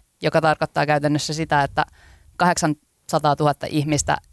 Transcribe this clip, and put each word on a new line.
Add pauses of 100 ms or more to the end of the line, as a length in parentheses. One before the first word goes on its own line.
(220)
joka
tarkoittaa
käytännössä
sitä,
että (520)
kahdeksansataatuhatta
ihmistä (160)